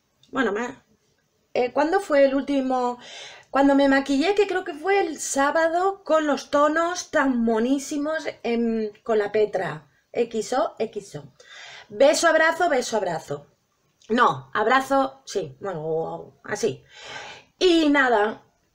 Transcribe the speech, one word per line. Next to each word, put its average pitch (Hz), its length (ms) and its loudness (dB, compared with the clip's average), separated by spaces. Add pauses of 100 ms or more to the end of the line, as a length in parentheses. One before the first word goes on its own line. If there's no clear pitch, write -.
(300)
bueno, 247 220 -2
me, 247 220 -6 (800)
eh, 240 180 -2
¿cuándo 311 300 0
fue 285 240 4
el 269 100 2
último? 262 640 -2 (520)
Cuando 277 260 4
me 277 120 4
maquillé, 277 460 2
que 403 140 2
creo 370 160 -4
que 339 100 -8
fue 381 240 0
el 330 220 -2
sábado, 330 840 0
con 311 240 2
los - 240 -2
tonos 320 640 0
tan 269 320 2
monísimos 285 800 -2 (160)
en, 226 500 -2 (120)
con 220 140 0
la 202 120 -2
Petra. 190 580 -2 (220)
X 233 440 -4
O, 302 260 -2
X 220 340 -8
O. 147 180 -16 (560)
Beso, 277 380 4
abrazo, 330 420 4
beso, 247 280 -2
abrazo. 165 500 -6 (640)
No, 220 440 0
abrazo, 269 720 0
sí, 180 360 -8
bueno, 160 840 -8
así. 156 400 -4 (800)
Y 330 300 4
nada, 247 520 2 (320)